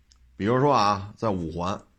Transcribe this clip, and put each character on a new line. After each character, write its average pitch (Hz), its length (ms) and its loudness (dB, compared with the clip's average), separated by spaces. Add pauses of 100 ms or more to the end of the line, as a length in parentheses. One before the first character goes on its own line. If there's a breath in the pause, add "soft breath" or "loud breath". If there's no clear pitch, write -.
(380)
比 95 80 -2
如 127 160 2
说 143 120 4
啊， 101 440 2
在 113 120 -2
五 87 220 -4
环 85 260 -4 (220)